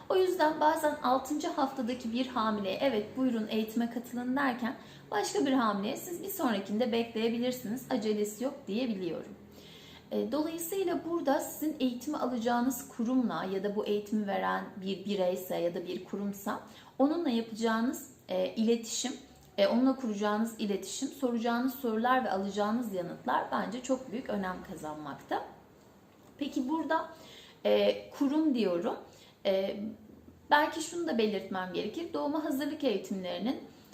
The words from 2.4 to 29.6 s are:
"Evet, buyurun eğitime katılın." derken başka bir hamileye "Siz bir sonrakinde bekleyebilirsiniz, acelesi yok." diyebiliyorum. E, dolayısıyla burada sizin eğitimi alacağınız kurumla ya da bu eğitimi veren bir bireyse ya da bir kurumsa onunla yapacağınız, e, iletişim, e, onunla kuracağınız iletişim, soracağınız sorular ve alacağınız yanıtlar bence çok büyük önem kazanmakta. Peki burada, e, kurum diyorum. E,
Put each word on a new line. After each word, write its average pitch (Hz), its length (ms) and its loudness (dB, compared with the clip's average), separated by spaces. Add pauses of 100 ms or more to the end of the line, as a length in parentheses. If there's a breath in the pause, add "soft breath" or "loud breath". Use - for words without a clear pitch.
"Evet, 226 360 2
buyurun 233 300 2
eğitime 220 420 0
katılın." 247 460 -4
derken 247 400 0 (360 loud breath)
başka 392 340 2
bir 269 80 4
hamileye 220 440 2
"Siz 349 260 -8
bir 392 60 -6
sonrakinde 220 640 0
bekleyebilirsiniz, 233 1000 0
acelesi 214 520 0
yok." 277 100 -2 (140)
diyebiliyorum. 196 680 -2 (760 loud breath)
E, 208 200 0
dolayısıyla 330 680 0 (100)
burada 302 300 2
sizin - 400 -4
eğitimi 254 380 0
alacağınız 240 720 0
kurumla 226 560 2 (100)
ya 190 100 -2
da 202 120 0
bu 208 100 0
eğitimi 208 420 0
veren 190 360 0 (180)
bir 190 240 -4
bireyse 185 500 0
ya 170 200 2
da 175 120 -4
bir - 180 -6
kurumsa 202 540 -4 (400 loud breath)
onunla 311 300 4
yapacağınız, 226 840 0 (180)
e, 185 260 2
iletişim, 233 580 2 (440)
e, 196 100 6
onunla 247 280 6
kuracağınız 214 640 0
iletişim, 202 480 -2
soracağınız 240 680 0
sorular 240 480 2
ve 214 80 0
alacağınız 202 600 0
yanıtlar 180 580 -2
bence 226 320 -2
çok 262 280 -2
büyük 254 180 -6
önem 185 260 -2 (140)
kazanmakta. 151 760 -6 (920)
Peki 269 320 -2
burada, 320 400 0 (560 loud breath)
e, 208 440 4
kurum 294 460 2
diyorum. 196 400 2 (500 loud breath)
E, 196 300 2 (760)